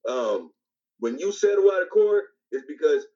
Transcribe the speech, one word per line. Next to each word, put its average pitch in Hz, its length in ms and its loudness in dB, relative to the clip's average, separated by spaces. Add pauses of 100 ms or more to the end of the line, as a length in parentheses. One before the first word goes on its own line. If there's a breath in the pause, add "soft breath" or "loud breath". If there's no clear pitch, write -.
Um, 110 440 -4 (480)
when 117 180 -6
you 185 140 -4
settle 202 400 2
out 190 100 -2
of 170 80 -6
court, 208 360 2 (260)
it's 135 160 -8
because 151 380 0 (100)